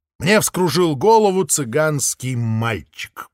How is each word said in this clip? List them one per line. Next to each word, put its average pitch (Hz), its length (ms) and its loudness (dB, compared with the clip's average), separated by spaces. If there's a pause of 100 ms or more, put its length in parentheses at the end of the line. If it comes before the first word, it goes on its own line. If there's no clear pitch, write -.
(180)
мне 208 220 2
вскружил 170 560 0
голову 196 480 2
цыганский 143 880 -2
мальчик. 113 1000 -6